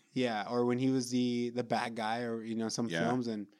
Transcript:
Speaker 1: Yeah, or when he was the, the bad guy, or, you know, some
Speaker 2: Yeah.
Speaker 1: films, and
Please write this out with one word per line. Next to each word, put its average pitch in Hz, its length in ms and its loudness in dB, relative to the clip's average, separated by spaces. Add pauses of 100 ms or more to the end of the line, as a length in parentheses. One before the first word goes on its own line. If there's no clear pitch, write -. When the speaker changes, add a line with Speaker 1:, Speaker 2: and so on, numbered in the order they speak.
(120)
Speaker 1:
Yeah, 117 360 0
or 120 160 2
when 123 140 4
he 131 120 4
was 123 200 0
the, 120 400 2
the 120 140 -2
bad 117 320 -2
guy, 113 240 -2
or, 117 240 -4
you 113 100 -4
know, 113 140 -2
some 117 200 -2
Speaker 2:
Yeah. 85 200 0
Speaker 1:
films, 123 180 0
and 107 220 -4 (120)